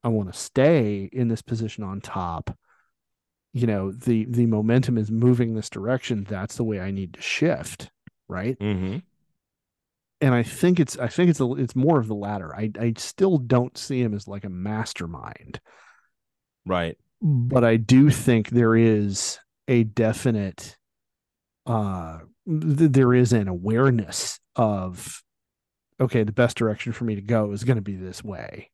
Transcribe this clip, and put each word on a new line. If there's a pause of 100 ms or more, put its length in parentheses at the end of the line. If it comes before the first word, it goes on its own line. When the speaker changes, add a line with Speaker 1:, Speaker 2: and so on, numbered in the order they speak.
Speaker 1:
I
wanna
stay
in
this
position
on
top. (960)
You
know,
the,
the
momentum
is
moving
this
direction.
That's
the
way
I
need
to
shift, (380)
right?
Speaker 2:
Mm-hmm. (1200)
Speaker 1:
And
I
think
it's,
I
think
it's
a,
it's
more
of
the
latter.
I,
I
still
don't
see
him
as,
like,
a
mastermind. (1040)
Speaker 2:
Right. (240)
Speaker 1:
But
I
do
think
there
is (280)
a
definite, (880)
uh, (280)
th-,
there
is
an
awareness (160)
of, (760)
"Okay,
the
best
direction
for
me
to
go
is
gonna
be
this
way."